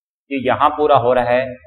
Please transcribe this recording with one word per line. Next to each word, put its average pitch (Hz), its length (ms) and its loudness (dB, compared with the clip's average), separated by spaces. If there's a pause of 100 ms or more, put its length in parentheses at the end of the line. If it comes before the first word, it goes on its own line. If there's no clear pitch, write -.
(300)
ये 131 160 -6
यहां 123 260 2
पूरा 147 260 2
हो 120 140 2
रहा 120 180 0
है। 127 140 0 (220)